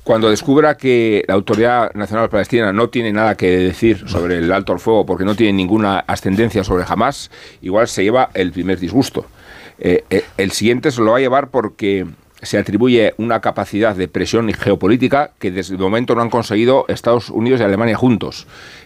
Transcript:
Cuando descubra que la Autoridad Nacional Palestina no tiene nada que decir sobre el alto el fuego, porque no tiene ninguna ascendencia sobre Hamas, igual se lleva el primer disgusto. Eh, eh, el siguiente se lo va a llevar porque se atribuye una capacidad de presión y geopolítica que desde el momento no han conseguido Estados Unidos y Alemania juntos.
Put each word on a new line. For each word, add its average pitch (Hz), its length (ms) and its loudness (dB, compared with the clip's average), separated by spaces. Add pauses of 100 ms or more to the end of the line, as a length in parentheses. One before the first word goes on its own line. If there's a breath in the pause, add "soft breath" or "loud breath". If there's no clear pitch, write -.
Cuando 110 260 2
descubra 143 460 2
que 117 500 2
la 95 80 0
Autoridad 113 600 0
Nacional 104 340 -2
Palestina 104 440 0
no 113 160 0
tiene 113 240 -4
nada 107 220 0
que 92 240 2
decir 95 500 0
sobre 87 300 -2
el 85 140 -2
alto 98 200 -2
el 87 60 -2
fuego, 110 260 2
porque 92 200 -4
no 104 100 -2
tiene 104 200 2
ninguna 98 520 0
ascendencia 104 560 -2
sobre 90 260 -2
Hamas, 110 420 -4 (320 loud breath)
igual 95 260 0
se - 160 -2
lleva 120 280 2
el 90 200 -2
primer 87 260 -4
disgusto. 87 480 -2 (540 loud breath)
Eh, 90 300 0
eh, 95 140 0 (140)
el 98 120 -2
siguiente 123 400 0
se 123 100 -4
lo 110 120 4
va 123 60 2
a - 20 2
llevar 131 300 0
porque 101 540 -2 (380)
se - 160 -2
atribuye 107 580 2
una 113 240 -2
capacidad 104 540 -2
de 90 140 -4
presión 107 420 -2
y - 20 -4
geopolítica 120 840 0
que 98 140 -6
desde 92 220 -6
el 92 40 -6
momento 110 380 0
no 117 40 0
han 117 100 -2
conseguido 117 580 2
Estados 117 420 -2
Unidos 120 300 0
y - 20 2
Alemania 101 340 0
juntos. 104 520 0 (380 loud breath)